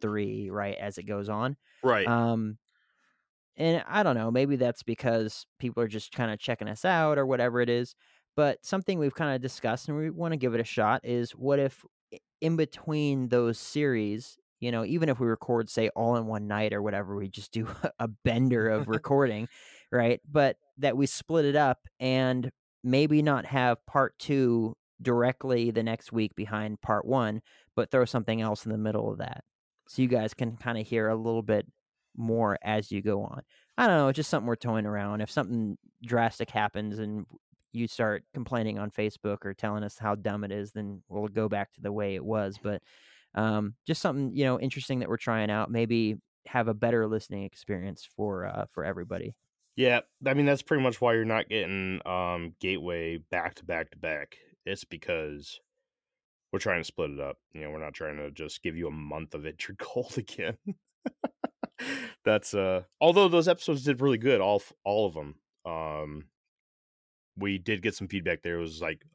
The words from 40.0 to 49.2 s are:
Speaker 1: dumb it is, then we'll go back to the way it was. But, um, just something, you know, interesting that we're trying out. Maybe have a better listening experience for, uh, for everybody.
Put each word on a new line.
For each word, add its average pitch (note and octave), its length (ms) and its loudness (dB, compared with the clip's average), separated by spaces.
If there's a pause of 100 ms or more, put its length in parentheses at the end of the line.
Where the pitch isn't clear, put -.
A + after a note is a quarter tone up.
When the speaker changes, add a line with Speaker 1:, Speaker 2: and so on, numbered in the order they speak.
Speaker 1:
dumb G#2 300 -4
it G2 80 -6
is, G#2 180 -6
then G2+ 380 -10
we'll G#2 180 -4
go G#2+ 220 0
back G2+ 240 -4
to - 80 -20
the G2+ 100 -4
way G2+ 240 -2
it F2+ 80 -6
was. G2+ 340 -2
But, G#2 240 -4 (520)
um, G#2+ 420 0 (100)
just D#3+ 160 -2
something, C#3 320 0
you C#3 120 2
know, B2+ 160 2
interesting C3 380 -4
that A#2+ 100 -4
we're A2+ 80 0
trying A2 340 0
out. G#2+ 180 0
Maybe A2+ 460 2 (300)
have A#2 240 0
a A2 40 0
better A2+ 320 2
listening G#2+ 380 -4
experience G2 600 -8
for, G2 400 -4
uh, G2 260 -6
for D#2 140 -6
everybody. F2+ 500 -6 (400)